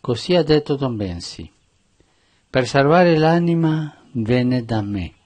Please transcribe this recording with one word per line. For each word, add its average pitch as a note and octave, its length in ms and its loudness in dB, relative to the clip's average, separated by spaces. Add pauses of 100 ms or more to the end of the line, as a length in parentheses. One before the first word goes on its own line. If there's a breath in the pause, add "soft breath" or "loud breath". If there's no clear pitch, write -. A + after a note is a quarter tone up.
Così B2+ 340 -2
ha F3 80 4
detto D3 340 2
Don C3 200 -4
Bensi: F2+ 560 -8 (960)
"Per B2+ 180 0
salvare D#3+ 520 4
l'anima D#3+ 760 0 (180)
venne B2 520 0
da A2 160 -4
me". G2+ 320 -6 (140)